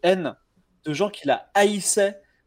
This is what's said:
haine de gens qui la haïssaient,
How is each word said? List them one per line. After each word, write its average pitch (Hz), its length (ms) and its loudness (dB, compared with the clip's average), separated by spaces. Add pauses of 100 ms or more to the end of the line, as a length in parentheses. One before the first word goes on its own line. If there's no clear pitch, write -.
haine 175 320 0 (500)
de 151 80 -4
gens 196 160 -2
qui - 180 -12
la 123 280 0
haïssaient, 202 680 0 (260)